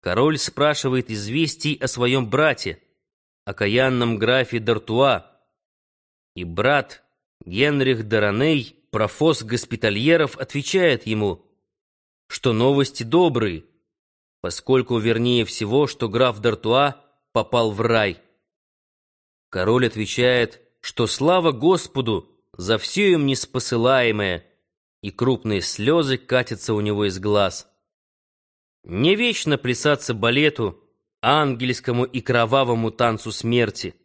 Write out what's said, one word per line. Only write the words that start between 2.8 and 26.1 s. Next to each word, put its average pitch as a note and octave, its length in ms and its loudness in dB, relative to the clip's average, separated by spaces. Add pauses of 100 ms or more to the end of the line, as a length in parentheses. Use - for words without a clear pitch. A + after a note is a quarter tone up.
окаянном A#2 720 0
графе A#2+ 400 0
Д'Артуа, A2 680 0 (1080)
и F2+ 80 -10
брат A2 600 -2 (420)
Генрих C3 600 0
де A2 120 0
Раней, A#2 560 0 (160)
профос A#2+ 520 0
госпитальеров, A#2 920 0
отвечает C#3+ 680 0
ему, G#2+ 400 -2 (840)
что - 260 -2
новости C3+ 500 2
добрые, A#2 600 0 (760)
поскольку A#2+ 560 0
вернее A2+ 480 2
всего, A#2+ 400 0
что A#2 240 -6
граф A#2 300 0
Д'Артуа A#2 560 0 (360)
попал A2+ 400 0
в G2+ 100 -6
рай. A2 400 0 (1300)
Король A2 380 2
отвечает, A#2+ 720 0 (180)
что - 280 -4
слава E3 440 2
Господу B2+ 800 0 (240)
за G2+ 240 -2
всё F#3+ 360 2
им D3+ 120 2
неспосылаемое, A#2 1200 0 (580)
и G2+ 80 -10
крупные A2 500 -2
слёзы C3+ 560 0